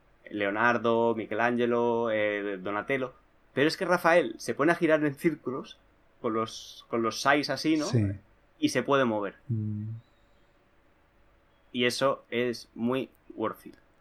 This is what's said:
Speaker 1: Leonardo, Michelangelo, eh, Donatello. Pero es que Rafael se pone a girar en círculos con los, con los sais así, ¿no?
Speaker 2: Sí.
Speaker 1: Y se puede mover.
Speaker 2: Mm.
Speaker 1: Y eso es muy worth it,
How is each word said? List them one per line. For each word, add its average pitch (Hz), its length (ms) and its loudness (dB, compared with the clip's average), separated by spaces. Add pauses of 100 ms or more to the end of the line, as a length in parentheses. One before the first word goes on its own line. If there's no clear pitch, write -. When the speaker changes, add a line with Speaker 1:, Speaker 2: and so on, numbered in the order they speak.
(300)
Speaker 1:
Leonardo, 113 840 2
Michelangelo, 117 960 0
eh, 104 460 0
Donatello. 104 540 -4 (420)
Pero 139 120 2
es 151 100 0
que 180 100 -4
Rafael 170 520 2
se 117 160 -4
pone 170 160 2
a 170 60 2
girar 156 280 2
en 135 120 -2
círculos 151 640 -4 (400)
con 113 140 -2
los, - 540 -8
con 117 140 0
los 110 180 -2
sais 139 300 2
así, 156 260 0
¿no? 147 100 -2
Speaker 2:
Sí. 107 200 2 (540)
Speaker 1:
Y 147 80 2
se 120 160 0
puede 139 200 4
mover. 104 300 -2 (140)
Speaker 2:
Mm. 107 400 -4 (1800)
Speaker 1:
Y 123 120 0
eso 131 460 0
es 120 460 -2
muy 120 340 -2 (240)
worth 107 320 -6
it, - 80 -20 (260)